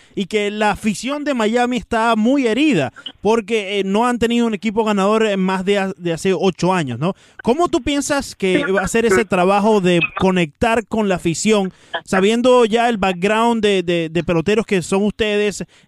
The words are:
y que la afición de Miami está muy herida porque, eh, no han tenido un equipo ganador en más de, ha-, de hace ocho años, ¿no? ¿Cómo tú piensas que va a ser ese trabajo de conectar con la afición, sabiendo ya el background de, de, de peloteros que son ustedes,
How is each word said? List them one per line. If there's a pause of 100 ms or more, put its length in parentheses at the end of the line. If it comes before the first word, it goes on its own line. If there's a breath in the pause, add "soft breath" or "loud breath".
(140)
y
que
la
afición
de
Miami
está
muy
herida (300 loud breath)
porque,
eh,
no
han
tenido
un
equipo
ganador
en
más
de,
ha-,
de
hace
ocho
años,
¿no? (280 loud breath)
¿Cómo
tú
piensas
que
va
a
ser
ese
trabajo
de (180)
conectar
con
la
afición, (320 loud breath)
sabiendo
ya
el
background
de,
de,
de
peloteros
que
son
ustedes, (240 soft breath)